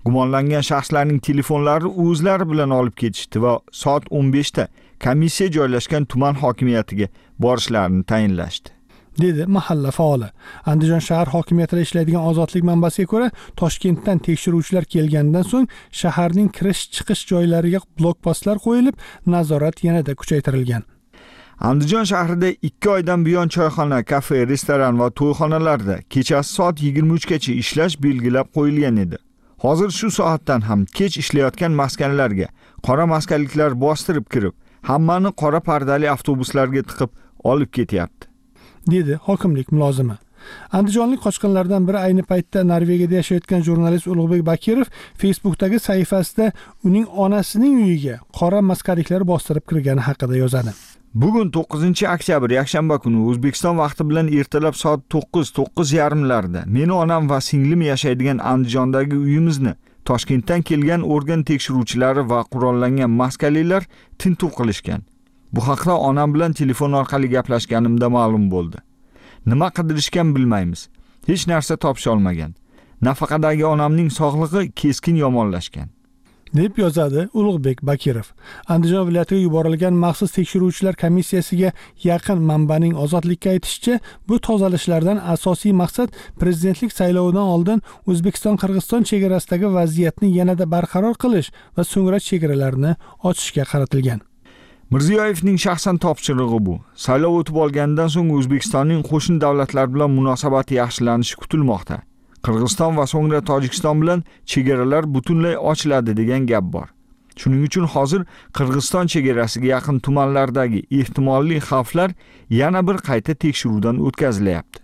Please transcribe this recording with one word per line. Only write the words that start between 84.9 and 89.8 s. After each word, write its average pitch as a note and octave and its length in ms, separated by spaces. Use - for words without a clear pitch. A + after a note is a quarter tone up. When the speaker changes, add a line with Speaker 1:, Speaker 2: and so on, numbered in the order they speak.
Speaker 2:
asosiy F#3+ 480
maqsad A#3+ 280
prezidentlik F3+ 520
saylovidan F3+ 640
oldin G3 260
O'zbekiston-Qirg'iziston F#3+ 1000
chegarasidagi F#3+ 720
vaziyatni E3+ 500